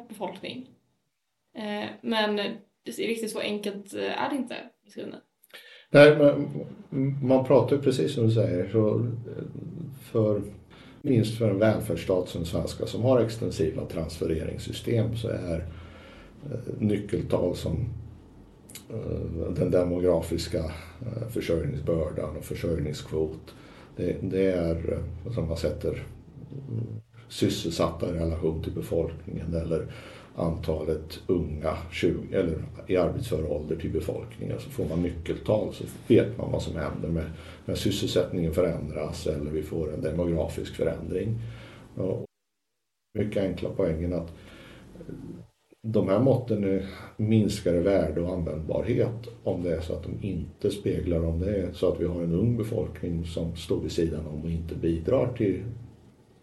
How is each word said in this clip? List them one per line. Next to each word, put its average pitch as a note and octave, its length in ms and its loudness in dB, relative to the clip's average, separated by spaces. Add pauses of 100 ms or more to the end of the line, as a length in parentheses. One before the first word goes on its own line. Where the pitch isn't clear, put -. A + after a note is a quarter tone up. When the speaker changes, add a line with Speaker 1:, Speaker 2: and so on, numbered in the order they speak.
Speaker 1:
befolkning. - 580 -8 (880)
Eh, G#3 340 -6 (120)
men A3 360 0
det - 640 -8
är G#3 100 0
riktigt A3+ 220 -2
så A3+ 100 -4
enkelt, G#3 540 -4
eh, G3 300 -2
är C#4+ 60 -2
det D4 60 0
inte, A#3+ 200 -4 (320)
skulle - 180 -10
ni? - 100 -10 (760)
Speaker 2:
Nej, D3 260 12
men C#3+ 320 6 (720)
man C3 220 6
pratar C3+ 320 6
ju C#3+ 60 0
precis - 320 2
som A#2 120 4
du A2 60 6
säger, F#2 360 2
så, A2 300 4
eh, - 460 -4 (580)
för, G#2+ 400 4 (600)
minst A#2 360 4
för A2+ 120 4
en F#2+ 80 2
välfärdsstat F2+ 720 4
som E2+ 160 -4
svenska - 420 -2
som G2+ 160 -4
har B2+ 180 6
extensiva E2 640 0
transfereringssystem, E2 1300 -2
så - 120 -2
är, E2 380 -2 (800)
eh, - 340 -8
nyckeltal F#2+ 800 0
som, E2 320 -2 (1040)
eh, E2 640 -4
den F2+ 140 4
demografiska, F2 920 2 (360)
eh, - 280 -6
försörjningsbördan D#2 1080 0
och D#2 80 -8
försörjningskvot. D#2 1120 -2 (420)
Det, F2 240 0
det F#2+ 260 2
är, E2+ 460 2
eh, - 400 -6
som E2 160 0
man D#2 80 0
sätter, D#2 340 -2
mm, - 1080 -8 (280)
sysselsatta F2+ 800 0
i F2 40 -2
relation D#2+ 500 0
till D#2+ 100 -4
befolkningen E2 840 -4
eller E2 320 -2 (520)
antalet D#2+ 880 -2
unga D#2 500 0 (160)
tjugo, - 400 0
eller E2+ 300 0 (240)
i F#2+ 100 2
arbetsför D#2+ 560 0
ålder D2+ 240 -2
till - 160 -4
befolkningen, - 680 -4
så - 100 -12
får - 180 -4
man E2+ 140 0
nyckeltal, F2 720 0
så - 100 -10 (240)
vet G2 300 6
man E2 140 -2
vad E2 100 0
som E2 140 -6
händer C#2+ 320 -4
med, E2 160 0 (400)
när F#2+ 100 -2
sysselsättningen F2 800 0
förändras E2 760 0
eller D2 240 -2
vi D#2 120 -2
får D#2 320 -4
en D#2+ 60 -6
demografisk E2 720 0
förändring. F2+ 640 -2 (580)
Och F#2 280 -2 (960)
mycket G#2 240 0
enkla F2 340 -2
poängen F2 360 0
att E2 200 -4 (1500)
de G#2+ 260 2
här G2 120 6
måtten A2+ 440 4
är, F#2+ 220 0 (300)
minskar G#2+ 580 4
i F2 60 4
värde E2+ 400 4
och F2 120 -2
användbarhet D#2+ 960 -2 (160)
om F2+ 180 0
det E2+ 140 0
är D#2+ 40 -4
så - 120 -6
att - 100 -4
de - 260 -6
inte E2 420 -2
speglar, E2 540 0
om E2 160 0
det G2+ 160 0
är F2 160 -2
så F2 200 2
att - 80 -4
vi E2+ 60 2
har F2 160 -2
en E2+ 120 0
ung A#2 220 4
befolkning E2+ 720 -2
som E2 300 -4
står F2+ 240 -2
vid E2 120 -4
sidan D#2+ 340 0
om D2+ 160 -6
och E2 80 -4
inte E2 240 -4
bidrar E2+ 640 2
till, G2 260 2 (800)